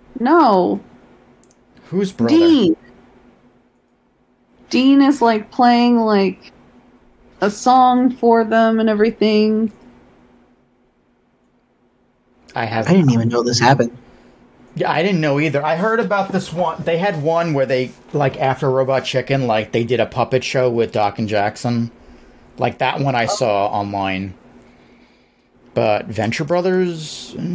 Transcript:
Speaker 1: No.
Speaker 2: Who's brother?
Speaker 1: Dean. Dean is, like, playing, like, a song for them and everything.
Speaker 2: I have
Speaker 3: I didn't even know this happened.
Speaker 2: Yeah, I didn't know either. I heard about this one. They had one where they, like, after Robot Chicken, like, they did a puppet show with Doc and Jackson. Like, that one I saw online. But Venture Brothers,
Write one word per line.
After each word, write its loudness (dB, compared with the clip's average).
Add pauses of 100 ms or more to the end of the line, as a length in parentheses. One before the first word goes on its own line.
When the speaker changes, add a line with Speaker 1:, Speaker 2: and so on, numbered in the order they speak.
(200)
Speaker 1:
No. 2 (1080)
Speaker 2:
Who's -4
brother? 0
Speaker 1:
Dean. 4 (1900)
Dean 4
is, 2
like, 0
playing, 4
like, 0 (920)
a 0
song 4
for 2
them 2
and 0
everything. 0 (2750)
Speaker 2:
I -6
have -6
Speaker 3:
I 4
didn't 4
even 0
know 0
this -2
happened. 2 (800)
Speaker 2:
Yeah, -2
I -2
didn't 0
know 0
either. -2
I -2
heard -2
about -2
this -6
one. -4
They -2
had -4
one -2
where 0
they, -2 (220)
like, -2
after -2
Robot 0
Chicken, -2
like, -2
they 0
did -2
a 2
puppet -2
show -2
with -2
Doc -2
and -4
Jackson. -4 (640)
Like, -4
that -2
one -2
I 0
saw 0
online. -4 (1400)
But 0
Venture -4
Brothers, -4 (200)